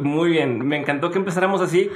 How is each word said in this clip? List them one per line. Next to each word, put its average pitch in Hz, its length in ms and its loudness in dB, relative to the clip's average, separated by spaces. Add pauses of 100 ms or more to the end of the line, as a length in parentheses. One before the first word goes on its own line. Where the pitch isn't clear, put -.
Muy 151 300 2
bien, 127 360 0
me 147 100 0
encantó 143 320 -2
que 185 100 -2
empezáramos 185 420 0
así. 185 340 2